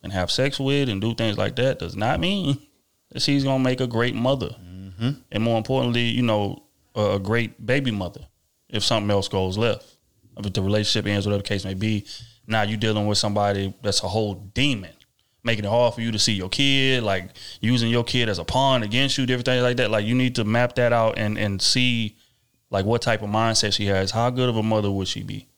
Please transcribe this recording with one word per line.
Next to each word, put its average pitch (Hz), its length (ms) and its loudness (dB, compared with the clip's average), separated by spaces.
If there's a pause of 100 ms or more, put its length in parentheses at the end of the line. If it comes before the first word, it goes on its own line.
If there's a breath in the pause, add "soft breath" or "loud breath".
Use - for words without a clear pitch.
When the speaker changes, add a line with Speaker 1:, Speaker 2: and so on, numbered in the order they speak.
Speaker 1:
and 95 100 -8
have 92 180 0
sex 139 300 0
with 139 280 2
and 98 120 -2
do 110 140 0
things 110 240 -2
like 107 180 -2
that 127 220 0
does 87 180 -8
not 110 240 0
mean 170 380 0 (520)
that - 120 -6
she's 143 220 2
gonna 135 200 0
make 127 160 0
a 131 60 0
great 117 280 0
mother. 123 360 0 (120)
Speaker 2:
Mm-hmm. 95 480 -6 (220)
Speaker 1:
And 107 100 -2
more 113 140 2
importantly, 120 460 0
you 117 200 0
know, 104 400 0 (320)
a, 104 200 2
a 101 40 0
great 107 460 -2
baby 131 260 0
mother 98 300 -6 (480)
if 104 160 -4
something 104 260 2
else 101 180 2
goes 95 280 0
left. 107 300 -2 (500)
If 104 160 -6
the 95 100 0
relationship 104 480 2
ends, 101 160 2
whatever 101 160 0
the - 60 -8
case 101 160 -2
may 95 100 -6
be, 104 300 -2 (420 loud breath)
now 110 160 2
you 104 140 -2
dealing 107 300 0
with 104 120 2
somebody 101 540 0 (100)
that's 101 200 0
a 98 60 -4
whole 107 260 0
demon, 101 560 -2 (540)
making 110 200 0
it 98 40 -2
hard 117 260 4
for 117 60 -10
you 117 100 -2
to 107 80 -2
see 113 140 2
your 92 160 -2
kid, 135 560 2
like, 95 260 -2 (300 loud breath)
using 117 280 2
your 120 140 2
kid 120 260 0
as 98 120 -2
a 82 40 -6
pawn 131 380 2
against 123 340 0
you, 131 100 0
different 123 200 0
things 127 160 2
like 123 140 2
that. 113 160 0
Like, 107 120 2
you 113 120 0
need 127 180 2
to 120 100 0
map 120 300 2
that 120 180 4
out 113 260 2
and, 107 200 -2
and 98 240 -2
see, 120 540 2 (540 soft breath)
like, 98 140 0
what 113 160 2
type 113 220 0
of 107 80 -6
mindset 110 440 2
she 104 120 -2
has. 95 240 2
How 117 200 0
good 127 180 0
of 113 80 0
a 110 60 0
mother 107 280 2
would 98 160 -2
she 104 160 -6
be 101 240 -10 (120)